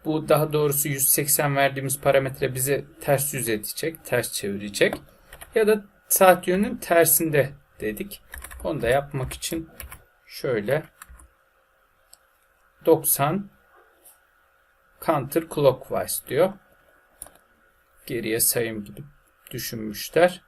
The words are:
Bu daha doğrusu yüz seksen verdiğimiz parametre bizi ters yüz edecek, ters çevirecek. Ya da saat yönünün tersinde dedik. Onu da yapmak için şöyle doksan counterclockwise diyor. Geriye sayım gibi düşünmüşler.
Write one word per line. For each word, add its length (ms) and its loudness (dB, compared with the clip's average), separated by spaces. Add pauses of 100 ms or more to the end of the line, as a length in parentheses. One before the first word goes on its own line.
Bu 240 -4
daha 240 4
doğrusu 360 0
yüz 200 -2
seksen 480 0
verdiğimiz 440 0
parametre 540 0
bizi 300 -2 (160)
ters 340 0
yüz 140 -4
edecek, 560 -6
ters 280 -2
çevirecek. 640 0 (600)
Ya 120 4
da 180 2 (240)
saat 400 6
yönünün 280 0
tersinde 760 2 (280)
dedik. 420 -8 (420)
Onu 180 -4
da 60 0
yapmak 440 -2
için 380 -8 (560)
şöyle 560 -2 (2000)
doksan 640 2 (1600)
counterclockwise 1200 0
diyor. 240 2 (1500)
Geriye 340 -4
sayım 440 -2
gibi 160 -18 (500)
düşünmüşler. 960 0